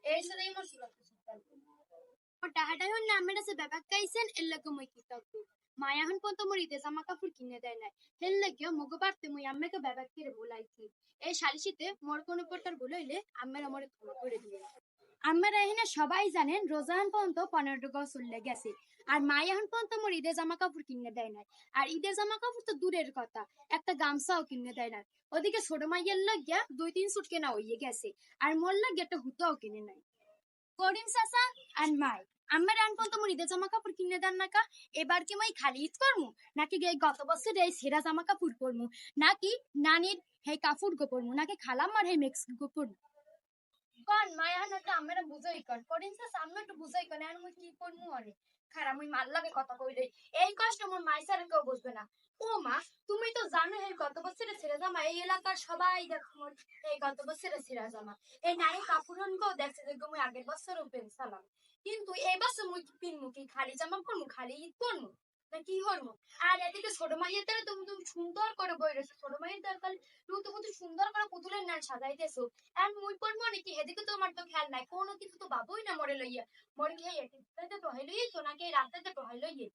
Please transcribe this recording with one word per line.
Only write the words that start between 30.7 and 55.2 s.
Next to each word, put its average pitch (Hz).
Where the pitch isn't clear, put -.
করিম 415
চাচা 480
আর 311
মাই, 226
আম্মার 370
এখন 427
পর্যন্ত 440
মোর 415
ঈদের 311
জামা 370
কাপড় 440
কিনে 359
দেন 370
না 381
কা? 427
এবার 349
কি 403
মই 440
খালি 262
ঈদ -
করমু, 466
নাকি 311
এই 294
গত 277
বছর 330
এই 349
ছেঁড়া 277
জামা 320
কাপড় 359
পরমু, 240
নাকি 392
নানির 339
সেই 294
কাপড় 330
গো 285
পরমু, 247
নাকি 302
খালাম্মার 339
সেই 349
মেক্সি 262
গো 277
পরমু? 240
কন 415
মা 330
এখন 392
একটু 359
আমরা 349
বুঝাই 330
কন, 233
করিম 370
চাচা 466
আমরা 339
একটু 403
বুঝাই 330
কন, 302
এখন 339
মুই 359
কি 359
করমু 349
অনে? 214
খারাপ 277
মুই 294
মার 247
লাগে 330
কথা 262
কইলে 262
এই 381
কষ্ট 453
মোর 370
মাই 302
স্যার 370
কেউ 311
বুঝবে 254
না। 208
ও -
মা, 247
তুমি 440
তো 466
জানো 339
এই 381
গত 285
বছরে 415
ছেঁড়া 294
জামা, 359
এই 339